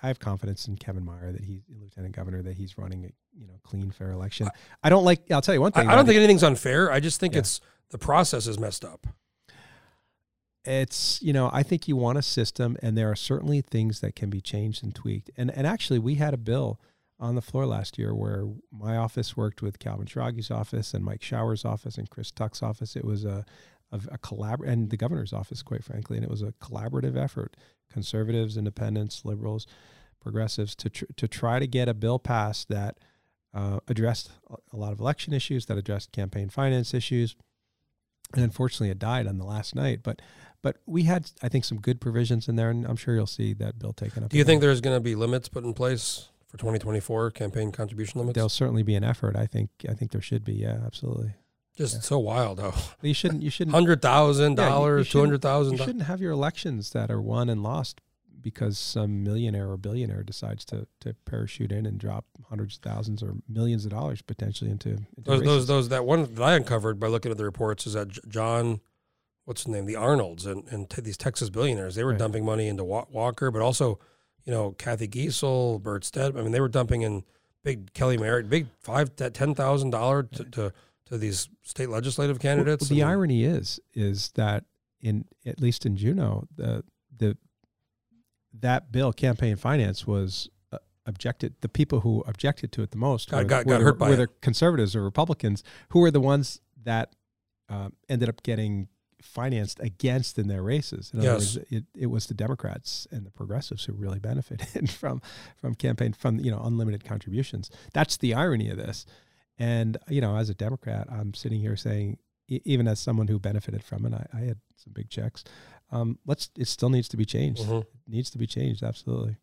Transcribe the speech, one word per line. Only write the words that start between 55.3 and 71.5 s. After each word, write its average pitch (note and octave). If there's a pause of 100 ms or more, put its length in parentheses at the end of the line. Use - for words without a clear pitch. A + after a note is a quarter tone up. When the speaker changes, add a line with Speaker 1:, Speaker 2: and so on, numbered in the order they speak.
Speaker 2:
thousand. C#3
Speaker 1:
you B2+
shouldn't A3
have F#3
your F3
elections C#3+
that A2
are G#2+
won A2+
and G#2+
lost B2+ (380)
because G#2+
some G#2
millionaire G#2
or F#2+
billionaire G2+
decides -
to, G#1+ (140)
to A2+
parachute A2
in G#2+
and G2
drop G2+ (240)
hundreds G#2
of -
thousands G#2+
or G2 (120)
millions A2+
of G#2
dollars B2+
potentially G#2
into, G#2
into G#2 (120)
Speaker 2:
Those, C3
those, -
Speaker 1:
races. C3+
Speaker 2:
those, C3
that B2+
one C#3
that A#2
I E3
uncovered A2
by A2+
looking A2+
at G#2+
the G#2+
reports G#2
is G#2
that G#2
J-, G2+
John, A2+ (640)
what's A#2+
his B2+
name, G2+
the A2
Arnolds G#2
and, G2
and G2+
te-, -
these A2
Texas A#2+
billionaires, G2